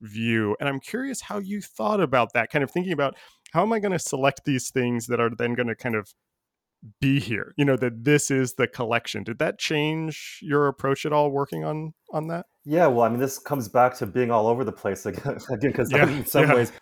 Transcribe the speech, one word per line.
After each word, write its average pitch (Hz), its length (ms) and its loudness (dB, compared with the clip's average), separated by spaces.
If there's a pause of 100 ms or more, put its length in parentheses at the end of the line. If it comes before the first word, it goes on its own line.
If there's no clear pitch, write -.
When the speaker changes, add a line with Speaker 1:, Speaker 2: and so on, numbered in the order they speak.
Speaker 1:
view. 110 580 -2
And 143 100 -4
I'm 135 120 -4
curious 262 400 -8
how 202 180 -10
you 202 220 -8
thought 208 400 -2
about 123 320 2
that, 113 180 0
kind 147 140 0
of 131 60 -6
thinking 180 220 -2
about, 139 220 0 (380)
How 165 100 2
am 220 100 2
I 220 60 0
gonna 190 200 -2
select 135 460 -2
these 135 260 0
things 120 360 0
that 120 140 0
are 117 100 4
then 120 240 -2
gonna 117 220 -2
kind 117 180 -4
of 107 200 -4 (840)
be 139 200 4
here, - 360 -6
you 147 80 2
know, 135 120 4
that 117 280 -2
this 147 260 4
is 131 240 2
the 123 120 0
collection. 117 580 -4
Did 113 140 -6
that - 200 -2
change 156 840 -4
your 143 240 2
approach 139 400 -2
at 147 60 -2
all 147 180 2
working 143 340 -4
on, 156 300 -6 (180)
on 160 160 -4
that? 170 180 -8 (180)
Speaker 2:
Yeah, 156 240 4
well, 117 140 4
I 110 60 6
mean, 117 120 0
this 135 180 -2
comes 131 300 -6
back 123 300 4
to 117 80 -4
being 117 240 0
all 110 160 4
over 120 180 2
the 107 80 -4
place - 340 -6
again, 104 380 -6
<laughs> - 60 -14
again, 123 220 0
'cause 123 180 0
Speaker 1:
Yeah, 143 200 4
Speaker 2:
in 135 160 -4
some 151 220 4
Speaker 1:
yeah. 139 60 6
Speaker 2:
ways, 120 280 2